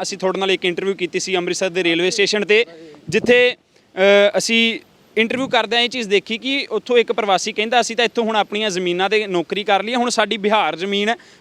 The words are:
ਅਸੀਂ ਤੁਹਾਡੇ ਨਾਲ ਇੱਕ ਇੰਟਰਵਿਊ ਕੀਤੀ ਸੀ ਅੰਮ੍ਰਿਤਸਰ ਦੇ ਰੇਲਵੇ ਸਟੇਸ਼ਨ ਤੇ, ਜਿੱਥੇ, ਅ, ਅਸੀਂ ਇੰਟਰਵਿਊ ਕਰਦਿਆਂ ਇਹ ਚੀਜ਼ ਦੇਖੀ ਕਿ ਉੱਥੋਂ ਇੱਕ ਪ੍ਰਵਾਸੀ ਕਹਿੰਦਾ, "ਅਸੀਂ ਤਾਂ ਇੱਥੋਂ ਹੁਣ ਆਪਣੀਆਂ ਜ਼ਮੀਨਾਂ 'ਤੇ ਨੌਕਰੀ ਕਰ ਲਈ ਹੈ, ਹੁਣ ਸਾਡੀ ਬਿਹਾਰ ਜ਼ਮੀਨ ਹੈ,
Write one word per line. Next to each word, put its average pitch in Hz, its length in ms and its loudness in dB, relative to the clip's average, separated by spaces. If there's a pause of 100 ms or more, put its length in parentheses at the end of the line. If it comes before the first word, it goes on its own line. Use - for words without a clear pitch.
ਅਸੀਂ 190 160 -8
ਤੁਹਾਡੇ 190 220 -2
ਨਾਲ 190 100 -2
ਇੱਕ 180 140 -2
ਇੰਟਰਵਿਊ 190 300 -4
ਕੀਤੀ 180 260 -6
ਸੀ 190 160 -4
ਅੰਮ੍ਰਿਤਸਰ 180 340 -4
ਦੇ 180 140 -2
ਰੇਲਵੇ 170 260 0
ਸਟੇਸ਼ਨ 202 340 0
ਤੇ, 214 220 4 (420)
ਜਿੱਥੇ, 233 480 2
ਅ, 202 840 2
ਅਸੀਂ 226 420 0 (360)
ਇੰਟਰਵਿਊ 247 320 0
ਕਰਦਿਆਂ 226 340 0
ਇਹ 240 60 0
ਚੀਜ਼ 240 200 -6
ਦੇਖੀ 202 300 0
ਕਿ 262 320 -4
ਉੱਥੋਂ 240 280 0
ਇੱਕ 240 140 2
ਪ੍ਰਵਾਸੀ 208 400 0
ਕਹਿੰਦਾ, 226 280 0
"ਅਸੀਂ 226 160 -2
ਤਾਂ 240 80 0
ਇੱਥੋਂ 226 200 -2
ਹੁਣ 220 120 -2
ਆਪਣੀਆਂ 208 340 -2
ਜ਼ਮੀਨਾਂ 180 360 -2
'ਤੇ 214 200 0
ਨੌਕਰੀ 190 380 -4
ਕਰ 196 180 2
ਲਈ 214 100 -6
ਹੈ, 262 40 0
ਹੁਣ 247 120 0
ਸਾਡੀ 220 280 0
ਬਿਹਾਰ 196 400 0
ਜ਼ਮੀਨ 202 320 -2
ਹੈ, 226 80 0 (240)